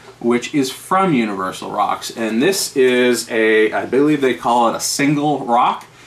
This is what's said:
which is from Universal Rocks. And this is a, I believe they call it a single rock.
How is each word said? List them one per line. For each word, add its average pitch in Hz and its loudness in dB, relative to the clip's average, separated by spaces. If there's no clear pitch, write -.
which 120 -2
is 135 -2
from 185 0
Universal 101 -4
Rocks. 104 -4
And 113 -2
this - -2
is 127 2
a, 110 2
I 98 -4
believe 143 2
they 127 2
call 120 2
it - -4
a - -8
single 143 0
rock. 151 0